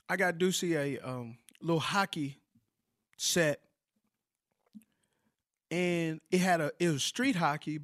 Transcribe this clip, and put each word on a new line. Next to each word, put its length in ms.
I 60
got 220
Ducey 380
a, 320
um, 300
little 180
hockey 600
set, 440
and 580
it 100
had 220
a, 180
it 100
was 140
street 320
hockey, 480